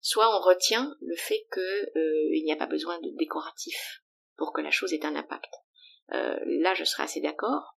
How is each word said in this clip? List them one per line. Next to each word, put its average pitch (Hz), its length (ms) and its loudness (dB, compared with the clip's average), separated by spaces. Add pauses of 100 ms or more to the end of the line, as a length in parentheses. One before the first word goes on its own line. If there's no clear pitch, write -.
soit 220 360 4
on 185 40 4
retient 220 600 4
le 170 160 -6
fait 214 340 -2
que, 190 100 -4
euh, 160 760 2
il 156 100 2
n'y 156 80 2
a 156 40 0
pas 151 100 -2
besoin 160 340 -4
de 156 180 2
décoratif - 840 -6 (340)
pour 156 160 -4
que 156 100 -2
la 151 80 -4
chose 180 220 0
ait 151 120 -2
un 151 100 -4
impact. - 380 -8 (600)
Euh, 123 340 0
là, 165 280 2
je 175 100 -2
serais - 200 -2
assez - 160 -6
d'accord. 202 600 -4